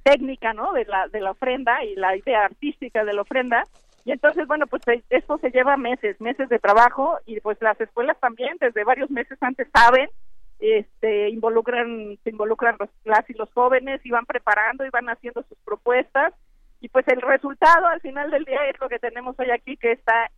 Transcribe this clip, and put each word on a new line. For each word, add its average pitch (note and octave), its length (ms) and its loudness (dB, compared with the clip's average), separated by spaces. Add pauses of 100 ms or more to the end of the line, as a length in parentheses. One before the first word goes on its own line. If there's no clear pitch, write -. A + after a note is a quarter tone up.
técnica, C4 500 2
¿no? B3+ 180 -6
De B3+ 120 0
la, F#3+ 240 -2
de G#3+ 120 -8
la F#3+ 120 -2
ofrenda B3+ 520 -2
y G3+ 120 -10
la F#3+ 200 0
idea G#3+ 280 0
artística A#3 600 -4
de G#3 80 -4
la G3+ 100 -2
ofrenda. B3 420 -2 (400)
Y B3 80 -4
entonces, D#4 340 0
bueno, D4 220 -2
pues, - 160 -6
se, A#3+ 260 0
esto D4 280 0
se C#4+ 120 -2
lleva B3+ 260 4
meses, A#3+ 440 -4
meses B3+ 280 -4
de A#3 120 0
trabajo, A#3 680 4
y G#3+ 140 -10
pues G#3 200 -6
las G#3+ 200 0
escuelas A#3+ 400 -2
también, B3+ 400 -4
desde A#3 240 -2
varios C4 260 0
meses B3+ 300 -8
antes B3+ 340 -4
saben, B3 340 6 (520)
este, G#3+ 720 0
involucran, A3+ 920 -2
se - 80 -6
involucran A3 480 0
los, G3+ 100 -6 (140)
las G#3+ 260 0
y B3+ 40 -14
los A3+ 200 -10
jóvenes, B3+ 520 0
y B3 60 -12
van A#3+ 160 -2
preparando A#3 600 -2
y C4+ 40 -10
van A#3+ 180 -4
haciendo A#3 400 -10
sus - 160 -20
propuestas, B3+ 680 -2 (480)
y A#3 80 -16
pues C4 180 2
el B3+ 140 2
resultado C#4+ 680 4
al E4+ 140 0
final C#4+ 320 -8
del D4+ 120 0
día C#4 240 -2
es C4+ 120 -6
lo C4 80 -6
que A#3 100 -6
tenemos B3 400 -8
hoy B3+ 140 -2
aquí, A#3+ 240 -6
que A#3 160 0
está A#3 460 0